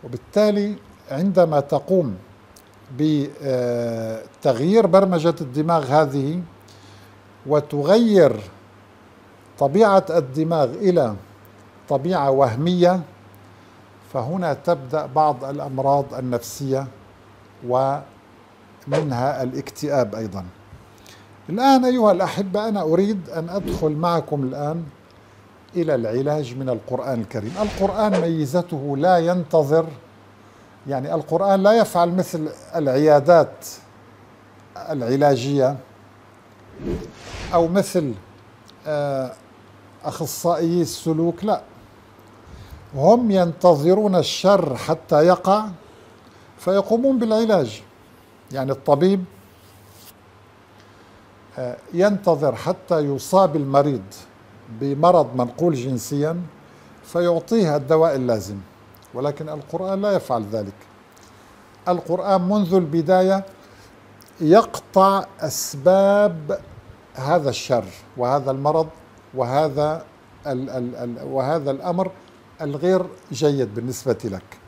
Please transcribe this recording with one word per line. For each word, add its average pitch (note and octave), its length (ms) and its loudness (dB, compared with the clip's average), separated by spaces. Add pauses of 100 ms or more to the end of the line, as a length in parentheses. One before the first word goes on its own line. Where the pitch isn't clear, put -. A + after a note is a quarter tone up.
وبالتالي G3+ 720 -2 (360)
عندما E3 480 2
تقوم C#3+ 580 -2 (800)
بتغيير B2 1900 -2
برمجة F3 540 4
الدماغ D3+ 440 -2
هذه C#3+ 560 0 (1040)
وتغير D3 920 4 (1200)
طبيعة F#3+ 500 4
الدماغ D#3 600 0
إلى E3 460 0 (720)
طبيعة C#3+ 400 0
وهمية، E3 720 2 (1120)
فهنا D#3 400 -4
تبدأ C#3+ 520 -4
بعض C#3+ 380 0
الأمراض C3+ 680 -2
النفسية C3 760 -4 (800)
ومنها C3+ 1800 -4
الاكتئاب C3 720 -4
أيضًا. G2 300 -10 (1040)
الآن B3+ 360 4
أيها B3 260 4
الأحبة، F#3+ 580 -2
أنا G#3 120 -2
أريد F3+ 480 0
أن E3 200 -8
أدخل F3+ 400 -4
معكم D#3 540 -2
الآن D3 400 -6 (920)
إلى D#3+ 200 0
العلاج B2+ 600 -2
من C3 140 -6
القرآن B2 520 -4
الكريم. A2 400 -8
القرآن G3 600 -2
ميزته D#3 760 -4
لا F3+ 200 4
ينتظر، E3 680 2 (1000)
يعني، C#3 260 -4
القرآن F#3+ 500 0
لا G#3 100 6
يفعل F3+ 420 2
مثل E3 340 -4 (260)
العيادات D3 880 4 (1120)
العلاجية C#3 1000 0 (1800)
أو E3+ 140 2
مثل، E3+ 460 -2 (720)
آه، C#3 440 -4 (720)
أخصائيي E3+ 760 -2
السلوك، E3 600 -2
لا، G3+ 180 -2 (1300)
هم G#3+ 360 4
ينتظرون F3+ 840 4
الشر E3+ 640 2
حتى D#3+ 480 2
يقع F#3+ 400 2 (920)
فيقومون A3 600 0
بالعلاج. G#3+ 640 0 (680)
يعني، C3 200 -4
الطبيب، E3+ 520 2 (2250)
آه، B2 200 -8 (160)
ينتظر E3+ 600 2
حتى F3 440 -4
يصاب D3 560 2
المريض C#3 480 0 (640)
بمرض C#3 680 2
منقول C#3+ 400 -2
جنسيًا C#3+ 640 -6 (640)
فيعطيه F3 720 0
الدواء D#3 400 2
اللازم، A2 420 -2 (560)
ولكن C#3+ 360 -6
القرآن F#3 520 -6
لا G#3 100 0
يفعل C3 400 -2
ذلك. G#2 220 -6 (1120)
القرآن F3+ 540 0
منذ F#3 320 0
البداية F#3 720 2 (960)
يقطع F#3+ 840 4 (160)
أسباب F#3 1200 0 (560)
هذا C#3+ 340 0
الشر A#2 360 -2 (320)
وهذا C3 340 0
المرض D3+ 360 0 (460)
وهذا D3 720 -2 (420)
ال-، C3+ 220 -6
ال-، B2 260 -8
ال-، A#2+ 280 -12
وهذا C#3 480 -4
الأمر F3+ 400 -4 (500)
الغير E3+ 440 -2 (260)
جيد C3+ 440 0
بالنسبة A#2+ 480 -4
لك. F#2+ 340 -10 (100)